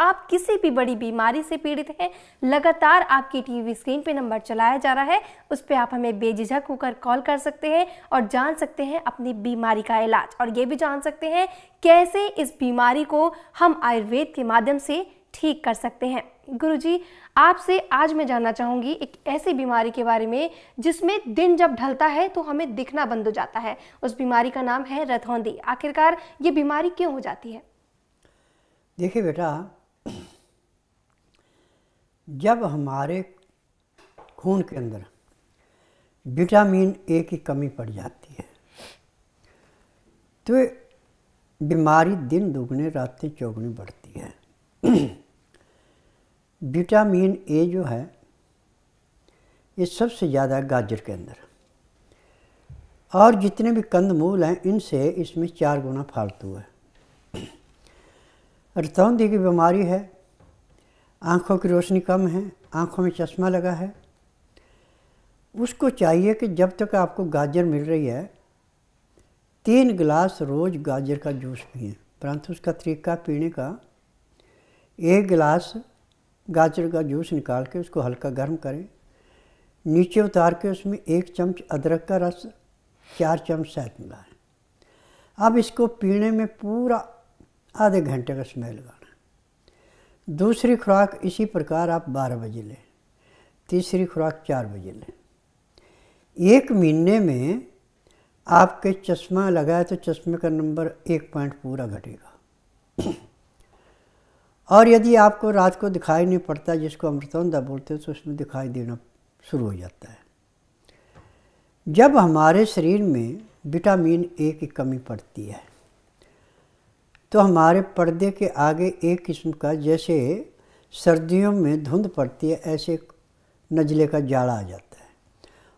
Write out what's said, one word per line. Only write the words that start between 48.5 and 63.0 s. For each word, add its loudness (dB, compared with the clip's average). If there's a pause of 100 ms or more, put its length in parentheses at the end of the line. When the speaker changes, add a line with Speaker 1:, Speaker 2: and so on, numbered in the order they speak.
Speaker 2:
ये 0
सबसे -4
ज़्यादा 0
है -4
गाजर -2
के -12
अंदर, -16 (1800)
और 10
जितने 0
भी 0
कंदमूल 2
हैं 0
इनसे 0
इसमें -4
चार 0
गुना -6
फालतू -8
है। -16 (720)
<clears throat> -14 (1300)
रतौंधी 2
की 2
बीमारी 4
है, 0 (1200)
आँखों 2
की -2
रोशनी 2
कम 0
है, -4 (240)
आँखों -4